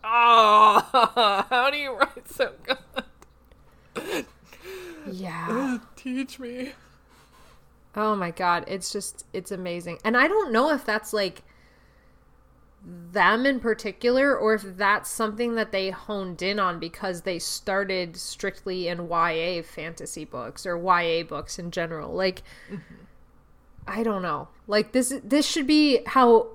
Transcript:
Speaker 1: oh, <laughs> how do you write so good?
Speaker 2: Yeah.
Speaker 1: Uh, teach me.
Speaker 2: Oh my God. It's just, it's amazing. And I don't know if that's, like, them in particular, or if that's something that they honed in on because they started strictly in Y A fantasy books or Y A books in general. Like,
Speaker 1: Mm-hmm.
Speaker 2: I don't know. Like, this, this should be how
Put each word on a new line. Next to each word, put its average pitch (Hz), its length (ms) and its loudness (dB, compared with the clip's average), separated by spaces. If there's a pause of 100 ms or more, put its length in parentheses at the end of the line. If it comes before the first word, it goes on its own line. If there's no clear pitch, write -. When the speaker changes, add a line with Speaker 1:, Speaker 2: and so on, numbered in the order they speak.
Speaker 1:
oh, 220 1400 6
<laughs> - 40 -20
how 254 200 2
do 294 80 -2
you 269 200 -6
write - 320 -2
so - 240 -4 (100)
good? - 1600 -10 (840)
Speaker 2:
Yeah. 190 720 -6
Speaker 1:
Uh, - 40 -20 (100)
teach 262 440 -8
me. 254 340 -12 (1200)
Speaker 2:
Oh 214 200 0
my 180 160 -4
God. 175 360 0
It's 185 240 -8
just, - 420 -10
it's 190 180 -10
amazing. 175 520 -10
And 233 140 0
I 277 100 6
don't 381 240 0
know 254 200 4
if 285 140 -2
that's, 214 280 -4
like, 196 300 -4 (1400)
them 180 640 0
in 269 140 2
particular, 240 800 0
or 214 160 2
if 196 240 -6
that's 202 320 0
something 226 460 -4
that 214 160 -2
they 190 180 -2
honed 190 520 -8
in 196 180 -2
on 175 200 -2
because 170 420 -8
they 180 180 -6
started 190 760 -4
strictly 185 720 -8
in 175 200 -6
Y 170 240 0
A 170 300 -2
fantasy 160 640 -12
books 123 400 -12
or 175 120 -4
Y 175 260 2
A 165 200 0
books 156 360 -10
in 170 120 -10
general. 165 420 -6
Like, 185 300 -2 (280)
Speaker 1:
Mm-hmm. - 240 -14 (920)
Speaker 2:
I 220 140 -6
don't 208 180 -2
know. 147 280 -6 (180)
Like, 214 240 0
this, 254 220 0 (100)
this 277 220 2
should 302 200 -2
be 294 400 6
how 240 500 6